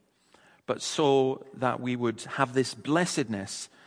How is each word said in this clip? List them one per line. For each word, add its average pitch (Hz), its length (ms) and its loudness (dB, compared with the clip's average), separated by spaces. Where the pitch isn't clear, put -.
but - 160 -4
so 135 600 4
that 120 260 -2
we 123 160 -2
would 117 260 -2
have 127 320 -2
this 131 200 0
blessedness 123 920 -2